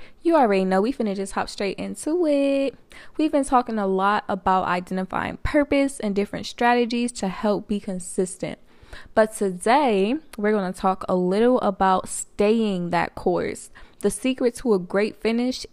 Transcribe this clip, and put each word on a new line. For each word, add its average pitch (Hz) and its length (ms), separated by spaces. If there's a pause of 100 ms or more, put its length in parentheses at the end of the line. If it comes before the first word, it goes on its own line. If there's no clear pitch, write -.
(220)
You 330 140
already 202 280
know 185 160
we 226 120
finna 208 240
just 196 160
hop - 160
straight - 280
into 302 480
it. 277 520 (400)
We've 302 160
been 294 100
talking 247 380
a 196 80
lot 196 400
about 185 400
identifying 185 680
purpose 285 600
and 202 160
different 202 320
strategies 240 680
to - 140
help 208 400
be 208 140
consistent. 185 800 (520)
But 220 220
today, 214 800 (220)
we're 208 160
gonna 190 200
talk 190 360
a 190 80
little 208 440
about 190 480
staying 202 840
that 175 260
course. - 540 (320)
The 202 80
secret 254 480
to 233 140
a 196 60
great 190 380
finish 240 560